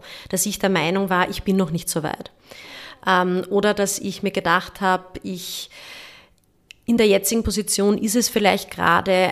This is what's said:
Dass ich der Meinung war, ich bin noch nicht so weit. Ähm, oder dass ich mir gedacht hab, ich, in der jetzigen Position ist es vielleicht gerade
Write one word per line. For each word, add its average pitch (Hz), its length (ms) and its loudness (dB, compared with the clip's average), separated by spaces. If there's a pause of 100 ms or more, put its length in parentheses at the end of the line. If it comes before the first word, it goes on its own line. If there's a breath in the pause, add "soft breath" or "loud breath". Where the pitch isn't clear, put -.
(300 loud breath)
Dass 185 160 -2
ich 208 140 -4
der 196 100 2
Meinung 185 400 0
war, 180 200 2
ich - 140 -8
bin 190 140 2
noch 180 140 0
nicht 165 180 -6
so 156 140 -4
weit. - 280 -8 (760 loud breath)
Ähm, 180 440 2
oder 202 240 2
dass 202 240 -2
ich - 240 -8
mir 190 100 -2
gedacht 180 480 0
hab, 185 440 0
ich, - 460 -10 (1160 loud breath)
in 233 120 2
der 226 100 6
jetzigen 202 360 2
Position 208 540 0
ist 208 180 -2
es 240 140 2
vielleicht 196 420 2
gerade 180 600 2